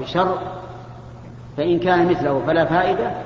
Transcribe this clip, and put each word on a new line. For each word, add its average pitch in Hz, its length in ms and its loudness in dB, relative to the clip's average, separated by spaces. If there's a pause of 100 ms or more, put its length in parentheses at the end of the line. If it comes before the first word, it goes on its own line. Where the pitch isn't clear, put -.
بشر 175 380 0 (1160)
فإن 170 220 2
كان 175 300 4
مثله 143 380 2
فلا 165 180 4
فائدة، 208 460 2 (160)